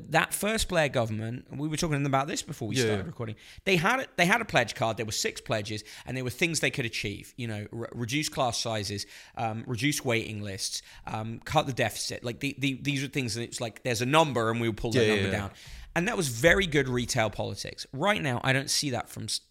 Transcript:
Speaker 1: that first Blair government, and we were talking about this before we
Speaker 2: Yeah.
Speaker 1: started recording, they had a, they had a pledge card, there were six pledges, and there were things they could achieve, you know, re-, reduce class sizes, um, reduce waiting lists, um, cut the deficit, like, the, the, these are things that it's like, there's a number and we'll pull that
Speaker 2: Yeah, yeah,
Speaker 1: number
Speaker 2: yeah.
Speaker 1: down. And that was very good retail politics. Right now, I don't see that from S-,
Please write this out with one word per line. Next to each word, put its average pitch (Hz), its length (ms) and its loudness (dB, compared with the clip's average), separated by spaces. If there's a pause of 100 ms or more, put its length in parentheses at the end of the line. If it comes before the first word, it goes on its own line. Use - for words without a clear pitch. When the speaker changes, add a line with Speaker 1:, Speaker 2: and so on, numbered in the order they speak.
(100)
Speaker 1:
that 160 240 4
first 214 340 0
Blair 156 220 4
government, 113 600 -2
and 123 80 -8
we 151 100 -2
were 151 100 -4
talking 147 260 2
about 135 240 2
this 214 140 -4
before 127 260 -6
we 104 80 0
Speaker 2:
Yeah. 123 80 4
Speaker 1:
started 104 220 2
recording, 110 300 -8 (280)
they 190 120 4
had 220 240 2
a, - 60 -6 (100)
they 175 100 6
had 226 160 4
a - 20 -6
pledge 123 300 2
card, 113 240 0
there 113 80 -2
were 107 60 -4
six - 280 -2
pledges, 107 440 -4 (200)
and 131 140 -6
there 131 60 -4
were 123 40 -2
things 165 320 0
they 139 100 2
could 127 140 -2
achieve, 98 540 -6
you 117 100 -6
know, 107 220 -6
re-, 117 220 -8
reduce 123 360 -2
class 127 300 0
sizes, 104 480 -2 (300)
um, 113 300 -4
reduce 131 380 0
waiting 110 380 0
lists, 98 400 -6 (240)
um, 110 400 -6
cut 151 200 2
the 139 60 -2
deficit, - 520 -2
like, 120 160 -6
the, 139 180 -4
the, 135 240 0
these 139 200 0
are 139 60 -4
things 123 260 -2
that 117 80 -4
it's - 180 -8
like, 117 240 -8
there's 120 180 0
a 123 40 2
number 131 440 6
and 117 100 2
we'll 113 140 2
pull 117 180 -2
that 123 80 6
Speaker 2:
Yeah, 110 60 6
yeah, 107 80 6
Speaker 1:
number 95 160 2
Speaker 2:
yeah. 101 80 0
Speaker 1:
down. 101 120 -4 (440)
And 175 140 0
that 226 100 -2
was 156 100 0
very 170 380 6
good 139 240 2
retail 117 400 2
politics. - 640 -8
Right 180 260 2
now, 131 240 0
I 131 80 4
don't 135 160 0
see - 220 0
that 117 180 -2
from 110 160 -10
S-, - 160 -4 (100)